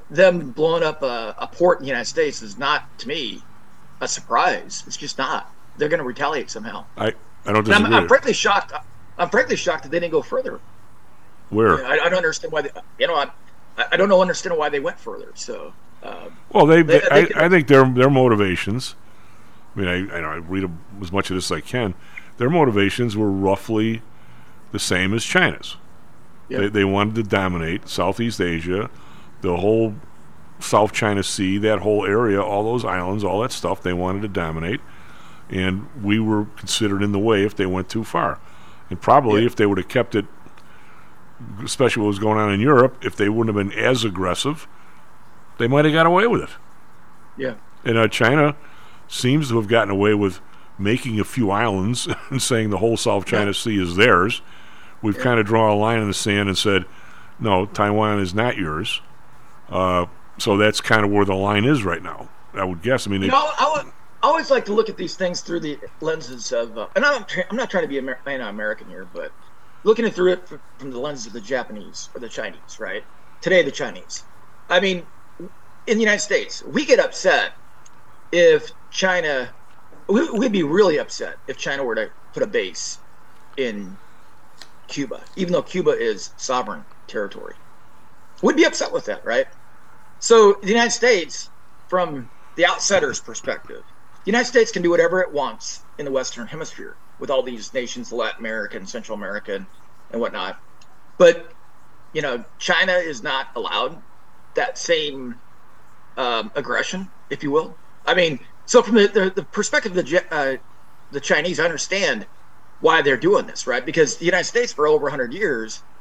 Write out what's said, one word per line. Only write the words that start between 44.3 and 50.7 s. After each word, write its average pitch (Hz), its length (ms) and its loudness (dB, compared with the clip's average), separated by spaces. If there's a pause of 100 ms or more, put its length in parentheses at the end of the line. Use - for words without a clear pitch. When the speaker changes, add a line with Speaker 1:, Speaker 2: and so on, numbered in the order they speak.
Speaker 2:
they 117 100 2
might 147 180 6
have 151 80 6
got 165 120 8
away 180 220 6
with 220 140 2
it. - 80 -10 (880)
Speaker 1:
Yeah. 131 160 -4 (320)
Speaker 2:
And, 113 120 2
uh, 113 120 6
China 147 480 4 (500)
seems 139 420 2
to 117 60 2
have 110 120 2
gotten 110 220 6
away 101 240 4
with 101 280 2 (360)